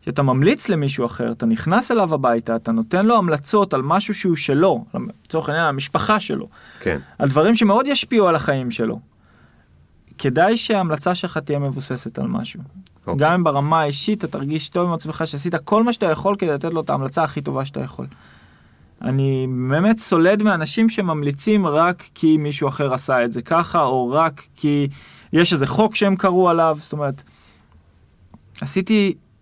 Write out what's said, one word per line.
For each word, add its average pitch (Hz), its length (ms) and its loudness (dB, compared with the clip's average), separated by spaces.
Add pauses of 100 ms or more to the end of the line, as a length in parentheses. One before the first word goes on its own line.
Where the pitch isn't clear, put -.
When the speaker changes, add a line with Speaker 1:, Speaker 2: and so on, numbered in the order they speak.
Speaker 1:
כשאתה 147 200 -2
ממליץ 139 460 2
למישהו 139 380 -2
אחר, 117 260 -4
אתה 117 140 -4
נכנס 165 440 0
אליו 196 240 2
הביתה, 117 420 0
אתה 113 160 -4
נותן 113 340 0
לו 233 100 4
המלצות 190 580 0
על 196 80 0
משהו 185 320 0
שהוא 175 220 0
שלו, 143 480 2 (420)
לצורך 160 220 -4
העניין, 160 180 0
המשפחה 151 540 0
שלו, - 280 -8 (320)
Speaker 2:
כן. 82 180 -2 (200)
Speaker 1:
על 143 100 2
דברים 156 260 4
שמאוד 220 320 2
ישפיעו 240 420 2
על 165 80 2
החיים 135 340 -2
שלו. 117 300 -4 (1160)
כדאי 165 380 2
שההמלצה 180 580 -2
שלך 175 240 -6
תהיה 143 200 -4
מבוססת 135 600 -6
על 135 80 -4
משהו. - 340 -6 (460)
Speaker 2:
אוקיי. 139 200 0
Speaker 1:
גם 160 60 2
אם 180 120 2
ברמה 151 360 0
האישית 151 440 -2
אתה 151 140 -8
תרגיש 151 300 -6
טוב 180 200 -2
עם 170 60 -2
עצמך 160 320 -8
שעשית 151 280 -6
כל 208 280 0
מה 240 100 2
שאתה 220 140 -2
יכול 190 300 0
כדי 180 140 -2
לתת 156 240 -2
לו 160 60 -2
את 151 100 -6
ההמלצה 139 340 -2
הכי 147 160 -6
טובה 135 240 -4
שאתה 135 160 -10
יכול. 131 260 -10 (960)
אני 135 440 0 (240)
באמת 196 280 2
סולד 190 440 2
מאנשים 202 460 2
שממליצים 175 800 0
רק 165 360 2 (120)
כי 156 220 4
מישהו 147 320 -2
אחר 135 260 -2
עשה 127 300 0
את 117 80 -2
זה 120 100 -6
ככה, 165 400 0
או 127 280 0
רק 151 320 0 (140)
כי 143 320 0 (440)
יש 170 200 4
איזה 135 140 2
חוק 214 300 2
שהם 196 200 2
קראו 185 340 4
עליו, 165 300 2
זאת - 120 -12
אומרת, 143 300 -4 (1400)
עשיתי 196 540 0 (280)